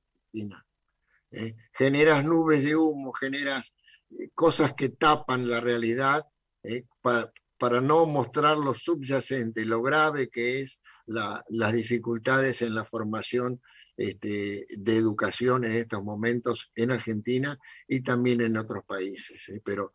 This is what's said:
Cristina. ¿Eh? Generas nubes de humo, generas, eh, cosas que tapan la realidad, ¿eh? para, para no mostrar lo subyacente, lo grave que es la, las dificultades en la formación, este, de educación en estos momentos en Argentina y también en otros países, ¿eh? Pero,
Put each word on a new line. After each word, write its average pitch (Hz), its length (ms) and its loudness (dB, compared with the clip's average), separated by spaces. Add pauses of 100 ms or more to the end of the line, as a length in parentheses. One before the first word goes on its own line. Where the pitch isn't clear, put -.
(120)
Cristina. 104 540 -12 (680)
¿Eh? 110 240 -10 (180)
Generas 143 500 4
nubes 160 400 4
de 147 120 2
humo, 147 380 2
generas, 135 600 -4 (380)
eh, - 220 -12
cosas 156 400 2
que 135 160 -2
tapan 131 600 2
la 117 100 0
realidad, 120 680 0 (380)
¿eh? 120 220 -8 (160)
para, 120 300 0 (260)
para 123 240 2
no 156 240 6
mostrar 151 520 2
lo 139 160 0
subyacente, 127 920 -2
lo 113 160 0
grave 143 480 2
que 123 320 -4
es 135 180 -12 (260)
la, 107 440 -6
las 110 240 0
dificultades 117 880 0
en 113 140 -2
la 107 100 -4
formación, 117 760 -4 (340)
este, 101 720 -6
de 104 260 0
educación 113 680 0
en 113 80 -2
estos 113 280 -2
momentos 110 760 -2
en 120 160 0
Argentina 123 680 -2 (280)
y 135 160 -2
también 123 380 2
en 113 180 2
otros 110 280 -6
países, 98 640 -8
¿eh? 101 140 -12
Pero, 98 320 -4